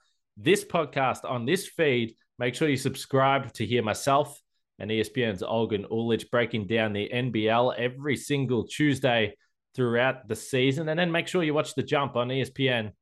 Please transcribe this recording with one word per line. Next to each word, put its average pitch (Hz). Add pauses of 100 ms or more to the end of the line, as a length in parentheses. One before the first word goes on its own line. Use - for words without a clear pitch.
(360)
this 180
podcast 139
on 120
this 180
feed. 123 (240)
Make 127
sure 160
you 139
subscribe 135
to 120
hear 113
myself 139 (440)
and 107
E 110
S 107
P -
N's 104
Olgun 107
Ulich 113
breaking 117
down 110
the 101
N 123
B 110
L 120
every 127
single 127
Tuesday 131 (400)
throughout 123
the 110
season. 135
And 156
then 175
make 165
sure 180
you 151
watch 147
The 127
Jump 139
on 120
E 131
S 120
P 135
N 113 (120)